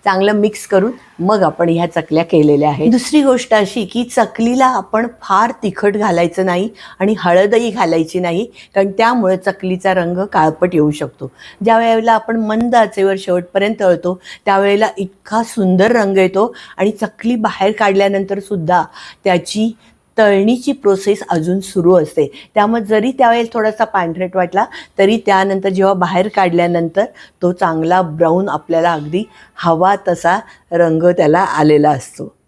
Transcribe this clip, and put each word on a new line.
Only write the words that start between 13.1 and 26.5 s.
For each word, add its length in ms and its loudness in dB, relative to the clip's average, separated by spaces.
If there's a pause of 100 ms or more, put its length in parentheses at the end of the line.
शेवटपर्यंत 640 -2
तळतो 400 0 (240)
त्यावेळेला 520 2
इतका 460 -6
सुंदर 500 0
रंग 240 0
येतो 380 0 (220)
आणि 140 0
चकली 460 -6
बाहेर 360 -2
काढल्यानंतर 680 0
सुद्धा 440 -2 (400)
त्याची 480 -2 (460)
तळणीची 540 2
प्रोसेस 560 0
अजून 320 -2
सुरू 340 0
असते, 600 -2
त्यामुळे 300 0
जरी 280 0
त्यावेळेला 420 2
थोडासा 300 -2
पांढरट 520 -4
वाटला, 280 0 (340)
तरी 280 2
त्यानंतर 420 0
जेव्हा 260 2
बाहेर 340 -2
काढल्यानंतर 760 0 (380)